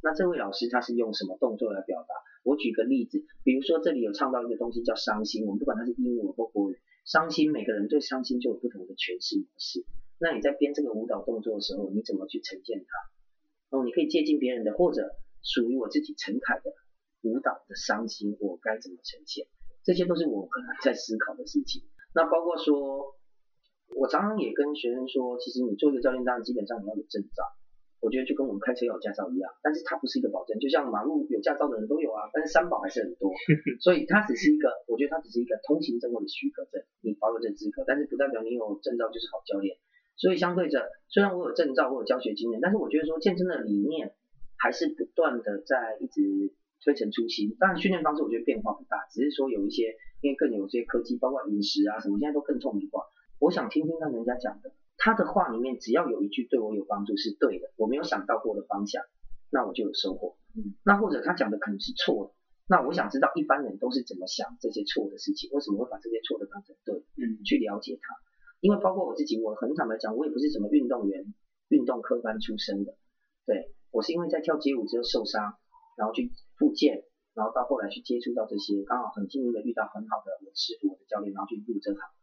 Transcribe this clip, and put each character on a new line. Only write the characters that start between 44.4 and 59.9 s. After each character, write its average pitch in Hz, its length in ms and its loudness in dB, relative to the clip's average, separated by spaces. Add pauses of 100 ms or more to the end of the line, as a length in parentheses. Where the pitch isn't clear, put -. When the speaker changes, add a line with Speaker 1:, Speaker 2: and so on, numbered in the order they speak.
Speaker 1:
还 - 140 2
是 - 160 0
不 - 160 -4 (100)
断 135 280 2
的 101 200 -2
在 123 380 0
一 - 60 -6
直 98 480 0 (280)
推 143 120 6
陈 110 180 -2
出 113 160 0
新。 107 320 -2
当 190 100 8
然 170 80 -2
训 190 120 2
练 170 120 2
方 151 140 2
式 156 60 0
我 - 80 0
觉 117 80 0
得 - 60 -4
变 - 180 0
化 - 100 -2
不 - 120 -8
大， - 120 -4 (160)
只 110 100 0
是 147 80 4
说 135 200 0
有 101 160 0
一 - 40 0
些， 113 240 0 (280)
因 143 80 4
为 135 60 -2
更 143 160 2
有 101 160 -2
些 120 180 0
科 120 160 0
技， 120 160 -2
包 131 120 2
括 131 180 -4
饮 104 140 0
食 101 280 2
啊 110 100 -4
什 - 80 -4
么， 104 100 0
现 147 80 2
在 151 60 0
都 147 80 2
更 147 180 -2
透 127 140 -2
明 101 160 -2
化。 - 140 -4 (360)
我 156 120 8
想 143 180 0
听 151 180 0
听 160 140 -2
看 151 120 -2
人 117 120 -4
家 123 120 2
讲 117 260 -6
的， - 100 -16 (240)
他 220 180 4
的 180 120 2
话 185 220 2
里 113 100 -4
面 123 200 -2
只 113 140 -2
要 156 160 4
有 101 140 0
一 101 60 0
句 117 180 -2
对 135 120 4
我 107 160 0
有 101 100 -2
帮 101 200 -2
助 104 120 0
是 104 220 -2
对 127 200 4
的， - 180 -10
我 110 100 2
没 131 100 2
有 156 60 -2
想 104 240 -2
到 113 120 2
过 110 160 -2
的 101 80 -4
方 101 240 -2
向， - 160 -6 (480)
那 123 160 2
我 95 60 -6
就 113 120 -2
有 95 100 -4